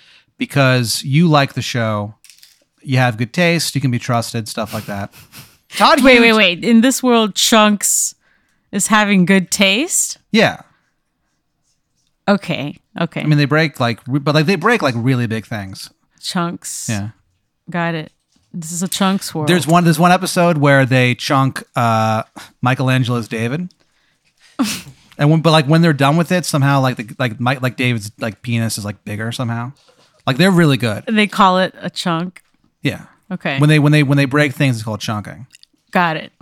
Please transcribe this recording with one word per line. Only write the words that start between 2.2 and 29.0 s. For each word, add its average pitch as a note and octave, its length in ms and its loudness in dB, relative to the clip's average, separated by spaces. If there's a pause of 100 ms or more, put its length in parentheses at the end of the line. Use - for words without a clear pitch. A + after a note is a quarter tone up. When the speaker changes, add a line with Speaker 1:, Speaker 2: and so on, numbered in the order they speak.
Speaker 1:
you C3 160 -2
have B2 200 2
good A#2+ 160 -4
taste, E3+ 420 0
you C3+ 60 0
can C3 100 0
be A#2+ 80 -2
trusted, A#2 480 -4
stuff - 260 -8
like G#2+ 140 -10
that. G2+ 260 -10 (640)
Todd C#4 280 4
Speaker 2:
Wait, B3+ 140 8
Speaker 1:
Hughes A#3 40 4
Speaker 2:
wait, A#3 120 4
wait. F#3 320 0
In A3+ 160 6
this B3+ 220 0
world, A3+ 320 2
Chunks - 800 2 (560)
is G3 160 -4
having G3+ 380 4
good F#3+ 260 2
taste? G3+ 680 0 (140)
Speaker 1:
Yeah. E3 300 2 (1700)
Speaker 2:
Okay, F#3 500 -4 (220)
okay. - 220 -4
Speaker 1:
I - 40 -8
mean, D3+ 140 4
they D3 60 2
break, D3+ 340 0
like, A#2 280 -2
re-, C3 120 -2
but, C#3+ 160 -2
like, D#3 100 2
they G3 100 2
break, G#3 280 0
like, C3+ 120 0
really A#2+ 300 0
big A2 220 -6
things. G2 420 -12 (320)
Speaker 2:
Chunks. - 680 -8
Speaker 1:
Yeah. G#2+ 200 -6 (600)
Speaker 2:
Got E3+ 260 -4
it. D#3 160 -12 (420)
This D#3+ 180 -12
is E3+ 120 -6
a F#3+ 40 -4
Chunks F#3+ 460 -2
world. D3+ 140 -4
Speaker 1:
There's C#3 180 2
one, E3+ 180 4
there's E3 160 4
one F3 120 4
episode F3 480 2
where C#3 260 4
they B2 300 2
chunk, C3+ 480 -2 (120)
uh, A2 480 0 (380)
Michelangelo's B2+ 680 -2
David. B2 420 -6 (920)
Speaker 2:
<laughs> C4+ 40 0 (540)
Speaker 1:
And D3 120 2
when, D#3+ 120 2
but, E3 100 2
like, D#3 140 2
when D#3+ 160 4
they're E3+ 100 4
done C#3+ 240 0
with E3 160 0
it, F3+ 140 -2
somehow, C#3 340 0
like, C3 160 0
the, G#2+ 240 -12
like, A#2+ 220 -6
Mike, B2 200 -2
like, B2+ 140 -4
David's, A#2 340 -2 (100)
like, A2 220 -8
penis A2+ 360 -4
is, G#2 80 -10
like, G#2 180 -10